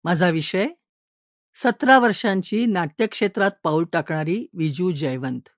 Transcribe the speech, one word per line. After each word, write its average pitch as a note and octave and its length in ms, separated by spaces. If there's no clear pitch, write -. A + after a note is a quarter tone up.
माझा F3 240
विषय, E3+ 380
सतरा C4 440
वर्षांची G#3+ 680
नाट्यक्षेत्रात G3 840
पाऊल D#3+ 300
टाकणारी D#3+ 600
विजू D#3+ 380
जयवंत. C3 680